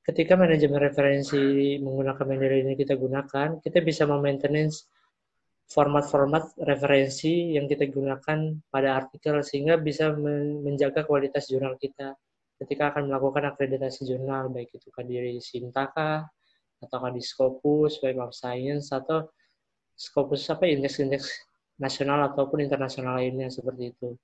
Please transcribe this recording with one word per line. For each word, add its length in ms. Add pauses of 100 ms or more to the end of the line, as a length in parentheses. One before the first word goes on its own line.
ketika 320
manajemen 480
referensi 960
menggunakan 480
Mendeley 400
ini 80
kita 240
gunakan, 640
kita 240
bisa 240
memaintenance 800 (800)
format-format 960
referensi 880
yang 160
kita 160
gunakan 520 (280)
pada 320
artikel, 480
sehingga 320
bisa 320
men-, 560
menjaga 400
kualitas 440
jurnal 280
kita 400 (440)
ketika 320
akan 200
melakukan 400
akreditasi 560
jurnal, 400
baik 240
itu 160
kan 160
dari 320
Sintaka, 880 (560)
atau 160
kan 160
di 80
Scopus, 800
Web 200
of 100
Science, 640
atau 360 (680)
Scopus 560
apa, 160
indeks-indeks 800 (320)
nasional 480
ataupun 320
internasional 560
lainnya 320
seperti 480
itu. 160 (120)